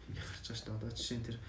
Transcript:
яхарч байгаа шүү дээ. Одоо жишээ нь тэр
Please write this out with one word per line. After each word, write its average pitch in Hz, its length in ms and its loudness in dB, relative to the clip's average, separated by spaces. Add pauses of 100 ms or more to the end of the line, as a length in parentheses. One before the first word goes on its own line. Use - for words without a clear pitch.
(140)
яхарч - 320 -2
байгаа 113 80 -2
шүү - 160 -2
дээ. 110 80 2
Одоо 113 160 2
жишээ - 240 2
нь 113 80 2
тэр 113 120 0 (120)